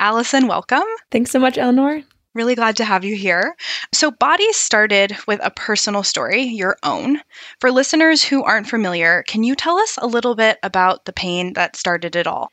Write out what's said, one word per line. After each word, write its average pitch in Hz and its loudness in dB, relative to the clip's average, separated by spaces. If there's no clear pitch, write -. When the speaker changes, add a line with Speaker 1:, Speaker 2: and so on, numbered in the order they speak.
Speaker 1:
Allison, 233 2
welcome. 226 0
Speaker 2:
Thanks 240 0
so 269 2
much, 262 2
Eleanor. 269 2
Speaker 1:
Really 233 0
glad 226 0
to 226 -2
have 190 0
you 208 -4
here. 196 -2
So 302 0
Bodies 370 0
started 202 2
with 208 0
a 196 -4
personal 202 -2
story, 175 -2
your 208 -2
own. 147 -2
For 254 2
listeners 311 4
who 277 2
aren't 214 0
familiar, 175 0
can 220 0
you 254 0
tell 339 0
us 427 -2
a 240 -2
little 233 0
bit 220 2
about 185 0
the 196 -10
pain 180 -4
that 180 -2
started 170 -4
it 170 0
all? 160 -6